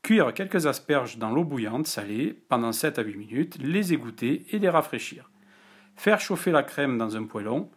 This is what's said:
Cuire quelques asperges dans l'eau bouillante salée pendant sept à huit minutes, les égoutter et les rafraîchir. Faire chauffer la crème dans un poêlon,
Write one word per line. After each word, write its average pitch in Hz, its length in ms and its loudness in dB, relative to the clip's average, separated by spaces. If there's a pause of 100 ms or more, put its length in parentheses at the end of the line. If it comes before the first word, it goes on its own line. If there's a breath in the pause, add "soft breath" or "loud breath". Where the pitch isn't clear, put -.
Cuire 180 320 4
quelques 190 340 0
asperges 131 520 0
dans 113 120 -2
l'eau 147 140 2
bouillante 131 440 -4
salée 107 440 -4 (160)
pendant 117 240 2
sept 143 260 -2
à 117 40 -2
huit 107 140 -6
minutes, 110 440 -4
les 175 320 0
égoutter 120 600 -2
et 214 60 -2
les 190 120 4
rafraîchir. - 580 -2 (680 soft breath)
Faire 208 240 4
chauffer 180 320 -2
la 147 100 6
crème 139 340 -2
dans 110 200 -2
un 110 80 -4
poêlon, 110 520 -4